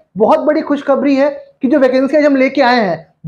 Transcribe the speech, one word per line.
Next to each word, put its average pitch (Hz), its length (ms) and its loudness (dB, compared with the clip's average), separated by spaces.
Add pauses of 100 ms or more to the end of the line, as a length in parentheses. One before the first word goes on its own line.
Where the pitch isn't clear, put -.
(180)
बहुत 226 220 2
बड़ी 302 220 -2
खुशखबरी 277 540 -2
है 277 140 0 (320)
कि 262 60 -2
जो 285 120 2
वैकेंसी 262 380 0
आज 294 80 2
हम 285 100 2
लेके 269 260 0
आए 247 180 2
हैं, 185 160 -2 (320)